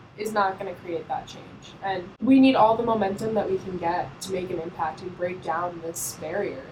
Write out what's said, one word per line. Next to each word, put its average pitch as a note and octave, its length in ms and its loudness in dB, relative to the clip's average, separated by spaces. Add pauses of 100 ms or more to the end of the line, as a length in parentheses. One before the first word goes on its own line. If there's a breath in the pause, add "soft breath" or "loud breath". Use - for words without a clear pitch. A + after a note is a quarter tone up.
(160)
is G#3+ 160 -6
not G3 260 2
gonna F#3+ 160 -8
create E3+ 340 -8
that - 180 -6
change. - 460 -18 (100)
And F#3+ 260 -4 (140)
we C4+ 160 8
need C4 160 10
all A3 220 6
the A#3 60 0
momentum A3 520 0
that F#3 160 0
we F#3+ 80 0
can F3+ 200 -8
get E3+ 440 -2
to F#3+ 100 -8
make F3+ 180 -4
an E3+ 100 -4
impact E3 400 -6
and F3+ 160 -10
break F3+ 260 -4
down E3+ 400 -4
this - 380 -8
barrier E3+ 520 -4